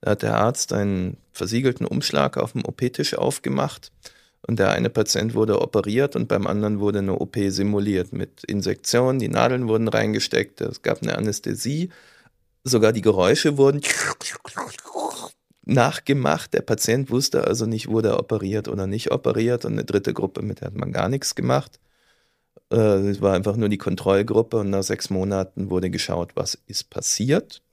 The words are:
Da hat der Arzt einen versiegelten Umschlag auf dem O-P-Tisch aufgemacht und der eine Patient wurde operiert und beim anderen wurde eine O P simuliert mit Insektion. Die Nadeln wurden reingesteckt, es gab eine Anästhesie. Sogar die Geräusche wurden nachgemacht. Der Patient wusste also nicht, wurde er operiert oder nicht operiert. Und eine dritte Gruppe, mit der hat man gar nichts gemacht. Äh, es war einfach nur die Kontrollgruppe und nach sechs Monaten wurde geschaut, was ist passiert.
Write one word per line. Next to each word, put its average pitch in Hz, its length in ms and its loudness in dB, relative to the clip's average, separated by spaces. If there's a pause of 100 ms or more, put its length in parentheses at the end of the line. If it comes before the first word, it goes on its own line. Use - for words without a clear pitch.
Da 104 120 0
hat 101 100 -2
der 110 140 0
Arzt 110 360 0
einen 98 460 -2 (140)
versiegelten 120 540 -2
Umschlag - 520 0
auf - 140 -2
dem - 120 -4
O-P-Tisch - 500 -4
aufgemacht - 760 -4 (540)
und 110 120 -2
der 95 120 4
eine 120 200 2
Patient 113 440 0
wurde 110 280 4
operiert 110 540 0
und 117 120 -2
beim 101 180 0
anderen 104 320 0
wurde 104 200 0
eine 98 200 0
O - 60 -2
P 101 240 -2
simuliert 101 640 0
mit - 320 -8
Insektion. 117 760 0
Die 117 100 -2
Nadeln 120 400 2
wurden 110 200 2
reingesteckt, 107 720 0
es - 220 -6
gab - 200 -2
eine 110 140 -2
Anästhesie. 113 720 -4 (760)
Sogar 113 300 4
die 117 80 0
Geräusche 107 560 4
wurden 139 240 6 (1800)
nachgemacht. 131 880 2
Der - 80 2
Patient 117 500 0
wusste - 360 0
also 117 180 0
nicht, 110 240 -4
wurde 110 200 2
er - 100 2
operiert 104 500 -4
oder 98 180 -4
nicht 104 260 -2
operiert. 120 520 0
Und 117 80 -4
eine 107 120 -2
dritte - 280 0
Gruppe, - 300 -4
mit 104 180 -6
der - 60 -10
hat 98 100 -10
man - 160 -6
gar 101 160 -2
nichts 139 260 -4
gemacht. 131 460 -2 (880)
Äh, 104 380 4
es 101 140 -4
war 98 100 4
einfach 101 240 0
nur 107 140 2
die 101 80 0
Kontrollgruppe 104 800 2
und 101 100 0
nach 98 140 0
sechs - 260 -4
Monaten 95 600 -2
wurde 92 180 0
geschaut, 87 460 -4
was - 320 -4
ist - 240 -10
passiert. - 720 -2 (100)